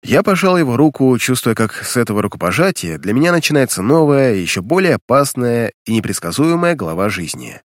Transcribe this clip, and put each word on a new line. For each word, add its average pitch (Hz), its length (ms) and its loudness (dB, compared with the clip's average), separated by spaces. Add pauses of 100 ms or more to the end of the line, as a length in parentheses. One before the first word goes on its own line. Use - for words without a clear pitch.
Я 131 220 0
пожал 185 340 2
его 131 180 0
руку, 131 420 4
чувствуя, 123 360 0
как 110 300 -2
с - 120 -4
этого 110 240 0
рукопожатия 120 800 -2
для 98 140 -4
меня 147 180 0
начинается 147 500 0
новая, 139 540 4
ещё 92 260 -4
более 156 360 0
опасная 120 760 0 (120)
и 113 100 -4
непредсказуемая 151 800 0
глава 95 360 -4
жизни. 73 520 -10 (100)